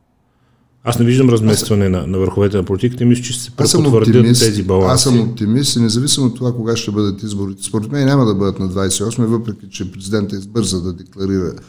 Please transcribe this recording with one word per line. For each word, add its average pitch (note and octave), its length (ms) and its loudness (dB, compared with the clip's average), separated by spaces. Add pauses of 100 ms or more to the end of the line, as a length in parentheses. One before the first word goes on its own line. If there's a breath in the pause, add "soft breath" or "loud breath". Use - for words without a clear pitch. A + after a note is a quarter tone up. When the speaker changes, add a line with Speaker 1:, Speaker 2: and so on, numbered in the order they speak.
(840)
Speaker 1:
Аз A#2+ 140 -2
не A#2+ 60 4
виждам B2+ 260 4
разместване G#2+ 560 2
Speaker 2:
Аз F#2+ 60 0
Speaker 1:
на, F2+ 140 -2
на F#2+ 120 -4
върховете G2 380 0
на F#2 60 0
политиката A2 400 -2
и A#2+ 40 2
мисля, A#2+ 160 4
че - 100 -8
ще - 100 -8
се - 140 -14
Speaker 2:
Аз D3 140 0
съм E3 120 2
Speaker 1:
препотвърдят A2+ 340 4
Speaker 2:
оптимист. B2 260 6
Speaker 1:
тези G#2 200 0
баланси. F#2 320 2
Speaker 2:
Аз B2 80 2
съм A#2+ 180 4
оптимист A#2 560 0
и A#2+ 40 0
независимо B2 460 0
от A2+ 100 -2
това B2 160 -2
кога A#2 240 -2
ще A2+ 140 -6
бъдат G2+ 320 -2
изборите, G2 400 -8
според G#2+ 300 -6
мен C#3+ 140 0
няма C#3 180 4
да G#2+ 100 2
бъдат G2 240 -2
на F#2+ 100 -4
двайсет F#2+ 320 -2
и G#2 40 -2
осми, A#2 220 -2
въпреки A2+ 440 -4
че F2+ 220 -10
президента G2+ 440 -4
избърза G2 460 -4
да F2+ 100 -6
декларира F#2 600 -4 (160)